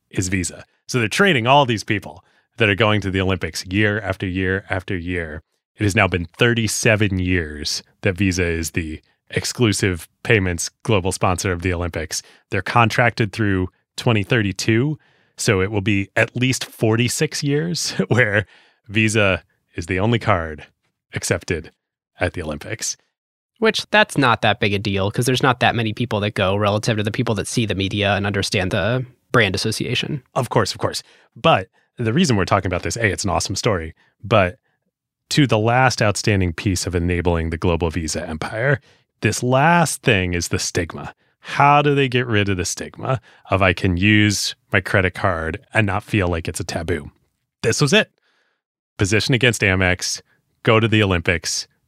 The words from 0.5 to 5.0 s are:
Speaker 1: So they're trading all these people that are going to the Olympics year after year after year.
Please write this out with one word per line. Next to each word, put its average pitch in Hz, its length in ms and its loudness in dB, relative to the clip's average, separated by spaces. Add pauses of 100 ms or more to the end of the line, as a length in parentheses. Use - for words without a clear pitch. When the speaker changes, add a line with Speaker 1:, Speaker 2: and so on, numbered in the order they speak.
Speaker 1:
So - 100 -4
they're 113 100 0
trading 151 380 2
all 139 220 6
these 110 160 -2
people 90 400 -6 (340)
that 110 120 4
are 101 60 4
going 107 260 4
to 95 80 -4
the 95 120 0
Olympics 92 440 -2
year 104 360 0
after 95 260 -4
year 95 420 -2
after 98 260 -6
year. 85 460 -6 (360)